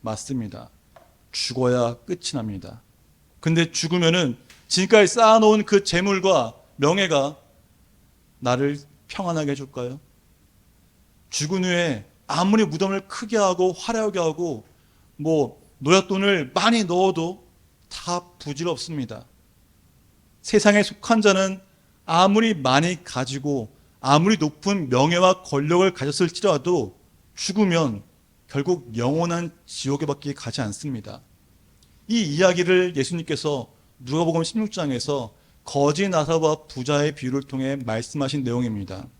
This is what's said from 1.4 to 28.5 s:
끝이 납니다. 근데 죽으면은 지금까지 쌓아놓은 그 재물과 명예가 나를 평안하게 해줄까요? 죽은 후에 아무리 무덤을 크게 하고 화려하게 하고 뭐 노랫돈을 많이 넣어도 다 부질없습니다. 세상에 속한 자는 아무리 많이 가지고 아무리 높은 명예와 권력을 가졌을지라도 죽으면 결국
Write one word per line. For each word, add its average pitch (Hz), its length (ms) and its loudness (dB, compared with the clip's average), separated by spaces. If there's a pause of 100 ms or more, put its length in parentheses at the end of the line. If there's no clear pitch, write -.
끝이 - 300 -8
납니다. 104 480 -8 (580)
근데 165 320 0
죽으면은 165 640 0 (320)
지금까지 196 460 6
쌓아놓은 220 500 6
그 202 180 4
재물과 180 720 0 (220)
명예가 151 640 0 (1000)
나를 135 380 0 (300)
평안하게 160 440 -4
해줄까요? 131 460 -10 (1300)
죽은 185 340 -2
후에 175 400 0 (220)
아무리 202 400 2
무덤을 190 420 -4
크게 220 300 -4
하고 185 340 2
화려하게 220 460 -4
하고 160 480 -4 (500)
뭐 147 460 0 (160)
노랫돈을 190 760 2
많이 220 320 2
넣어도 180 640 -2 (420)
다 175 340 -8 (140)
부질없습니다. 147 880 -8 (1120)
세상에 208 420 4
속한 - 380 0
자는 190 400 2 (460)
아무리 202 480 4
많이 147 500 0
가지고 131 680 -6 (260)
아무리 156 380 4
높은 156 500 -2
명예와 175 540 2
권력을 170 500 2
가졌을지라도 151 1040 -2 (360)
죽으면 165 680 -2 (460)
결국 143 480 -4